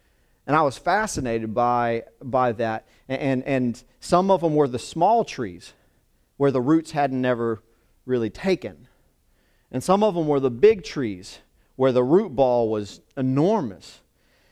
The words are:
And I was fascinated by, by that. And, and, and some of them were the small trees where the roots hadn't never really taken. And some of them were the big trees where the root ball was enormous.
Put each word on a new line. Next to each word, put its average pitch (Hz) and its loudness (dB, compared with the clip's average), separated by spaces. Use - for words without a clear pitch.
And 143 0
I 160 4
was 139 -2
fascinated 131 -4
by, 120 0
by 127 0
that. 113 -6
And, 131 -6
and, 135 -2
and 127 -2
some 185 2
of 180 2
them 160 0
were 151 4
the 123 -6
small 202 0
trees 95 -12
where 139 2
the 127 0
roots 160 0
hadn't 139 -2
never 117 -2
really 120 0
taken. 120 -6
And 131 -6
some 196 2
of 208 2
them 165 -2
were 143 2
the 135 0
big 196 4
trees 104 -8
where 131 4
the 123 4
root 160 4
ball 123 2
was 107 -6
enormous. 135 -2